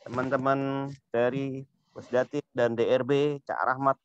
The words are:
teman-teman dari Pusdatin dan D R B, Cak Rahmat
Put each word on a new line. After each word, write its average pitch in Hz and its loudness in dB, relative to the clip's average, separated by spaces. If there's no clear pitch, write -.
teman-teman 135 -2
dari 135 -2
Pusdatin 123 -2
dan 120 2
D 110 2
R 127 2
B, 143 2
Cak - -6
Rahmat 131 0